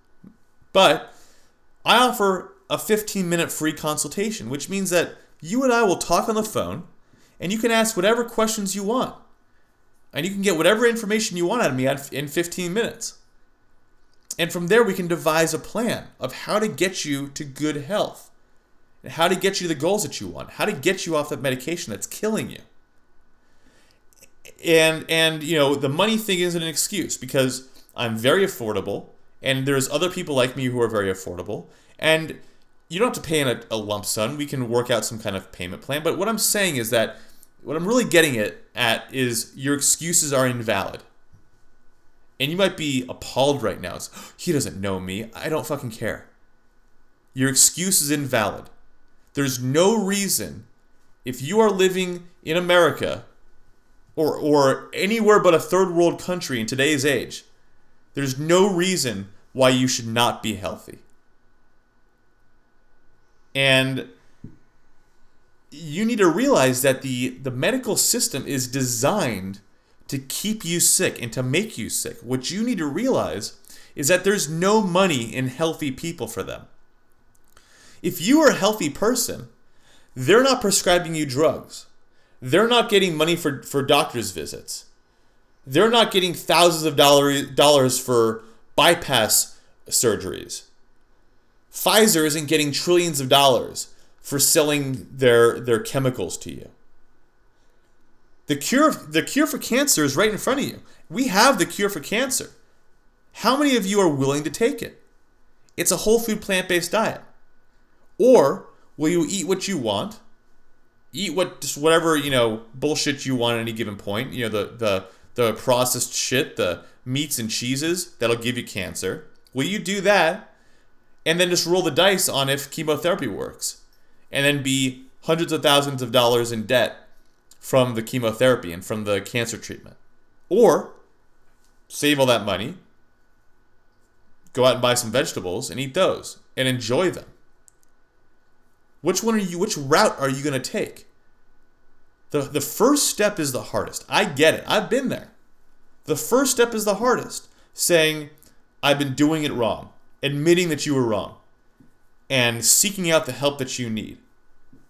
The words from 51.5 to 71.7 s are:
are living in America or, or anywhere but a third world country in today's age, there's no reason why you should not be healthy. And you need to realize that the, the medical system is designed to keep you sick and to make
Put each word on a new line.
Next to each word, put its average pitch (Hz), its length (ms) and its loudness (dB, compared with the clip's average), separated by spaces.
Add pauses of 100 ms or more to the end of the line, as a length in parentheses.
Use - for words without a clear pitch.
are 214 120 4
living 185 560 0 (160)
in 160 120 -2
America 170 720 2 (880)
or, 156 220 0
or 143 560 4
anywhere 208 460 4
but 175 160 6
a 156 40 4
third 180 320 2
world 170 300 2
country 170 380 -4
in 110 80 -2
today's 139 360 0
age, 135 420 -2 (680)
there's 135 240 -4
no 180 340 4
reason 135 580 -2 (240)
why 131 160 4
you 127 180 4
should 120 200 -4
not 113 360 0
be 110 120 -4
healthy. - 440 -12 (2500)
And 131 560 2 (1600)
you 165 360 -6
need 226 140 0
to 185 100 4
realize 156 520 4
that 131 200 2
the, 127 280 -4
the 135 220 -10
medical 208 460 -2
system - 500 -2
is 131 200 -4
designed 120 920 -2 (480)
to 143 100 -6
keep 208 460 -6
you 170 160 -2
sick - 420 2
and 120 120 -8
to 131 100 -4
make 170 340 -2